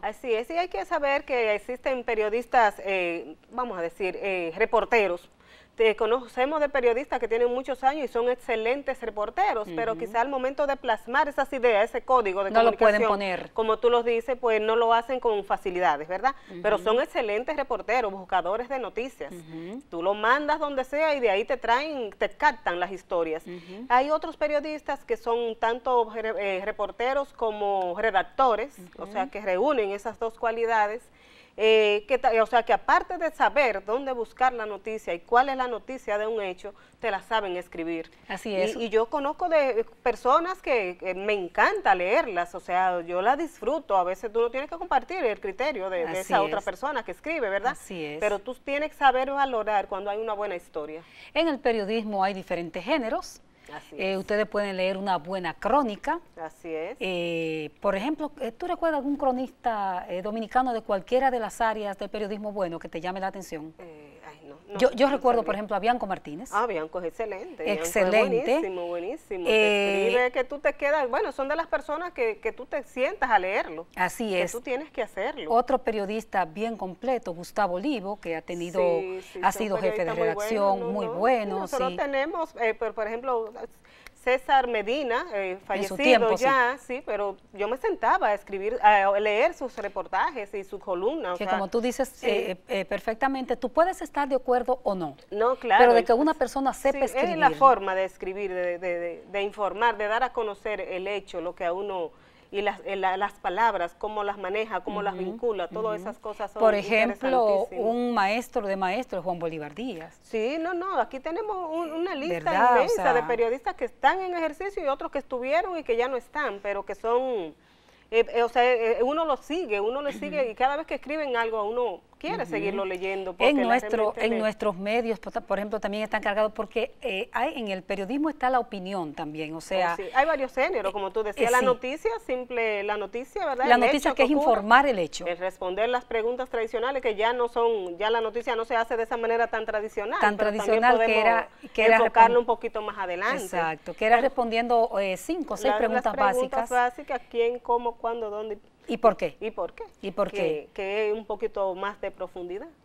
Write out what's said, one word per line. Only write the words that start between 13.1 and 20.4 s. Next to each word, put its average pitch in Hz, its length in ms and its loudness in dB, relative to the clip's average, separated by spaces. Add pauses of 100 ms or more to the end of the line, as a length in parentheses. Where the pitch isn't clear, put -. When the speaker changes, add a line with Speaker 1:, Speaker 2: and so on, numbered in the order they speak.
Speaker 1:
como 220 240 2
tú 233 140 4
los 240 120 4
dices, 233 380 0
pues 226 180 2
no 220 160 2
lo 226 200 4
hacen 240 240 0
con 214 240 0
facilidades, 180 640 0
¿verdad? 196 260 0 (300)
Pero 208 140 2
Speaker 2:
Ujú. 180 60 -8
Speaker 1:
son 220 160 2
excelentes 262 560 -2
reporteros, 240 560 -2
buscadores 190 580 -2
de 269 100 -4
noticias. 220 520 -8
Speaker 2:
Ujú. 170 600 -12
Speaker 1:
Tú 170 100 -6
lo 190 140 2
mandas 277 440 2